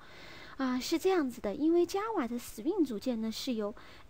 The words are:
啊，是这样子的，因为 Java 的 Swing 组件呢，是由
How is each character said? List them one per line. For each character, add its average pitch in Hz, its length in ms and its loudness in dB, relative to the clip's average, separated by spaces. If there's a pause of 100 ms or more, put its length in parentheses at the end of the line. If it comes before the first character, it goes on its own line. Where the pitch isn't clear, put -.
(580)
啊， 254 220 0
是 320 200 0
这 370 100 4
样 339 180 4
子 233 140 -8
的， 196 140 -2
因 320 180 4
为 349 140 6
Java 403 400 0
的 240 100 -4
Swing 294 480 0
组 208 140 -4
件 233 200 -2
呢， 220 120 -2
是 240 240 -2
由 214 180 -2 (360)